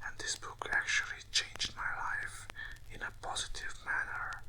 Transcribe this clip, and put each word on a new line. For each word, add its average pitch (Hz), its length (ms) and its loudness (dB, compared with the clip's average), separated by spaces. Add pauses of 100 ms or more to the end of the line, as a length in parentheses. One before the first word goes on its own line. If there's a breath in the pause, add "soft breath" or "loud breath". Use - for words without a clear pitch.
and 1077 120 -2
this - 180 0
book - 360 -4
actually - 500 4 (100)
changed - 440 2
my - 220 0
life - 500 0 (460 loud breath)
in - 80 -4
a - 100 -2 (100)
positive - 520 0 (120)
manner. - 640 0